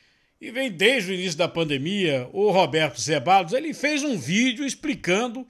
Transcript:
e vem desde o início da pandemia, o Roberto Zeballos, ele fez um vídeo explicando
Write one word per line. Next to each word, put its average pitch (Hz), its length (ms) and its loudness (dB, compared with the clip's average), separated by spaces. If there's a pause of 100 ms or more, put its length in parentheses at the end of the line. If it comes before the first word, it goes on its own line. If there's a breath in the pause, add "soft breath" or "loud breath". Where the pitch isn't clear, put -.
(380)
e 220 120 -14
vem 254 200 -4
desde 190 420 2
o - 20 -4
início 180 240 -4
da 170 100 2
pandemia, 147 840 -2
o 202 200 2
Roberto 160 500 2
Zeballos, 160 540 2
ele 302 180 -2
fez 285 320 -2
um 262 140 -2
vídeo 220 480 0
explicando 240 840 -4